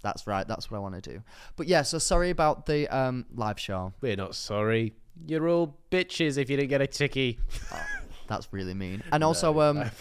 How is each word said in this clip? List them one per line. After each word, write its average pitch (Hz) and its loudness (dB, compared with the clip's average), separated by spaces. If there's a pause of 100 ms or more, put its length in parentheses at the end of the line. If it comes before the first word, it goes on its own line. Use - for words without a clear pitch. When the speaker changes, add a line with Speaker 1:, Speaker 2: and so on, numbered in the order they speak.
Speaker 1:
That's - -6
right. 98 0
That's - -6
what 107 -6
I - -6
wanna 95 -8
do. 82 -12 (320)
But 151 -4
yeah, 165 6
so 165 -2
sorry 175 4
about 160 2
the, 147 2
um, 127 0
live 107 -2
show. 92 -4
Speaker 2:
We're 117 0
not 95 -4
sorry. 110 0 (320)
You're 156 0
all 170 2 (120)
bitches 170 2
if 131 0
you 139 2
didn't 139 2
get 139 4
a 139 4
ticky. 131 0 (320)
Speaker 1:
Oh, - -6 (460)
that's - -4
really 92 -4
mean. 95 -6 (100)
And 151 4
Speaker 2:
<laughs> - -
No, 156 6
Speaker 1:
also, 156 2
um, 147 4 (240)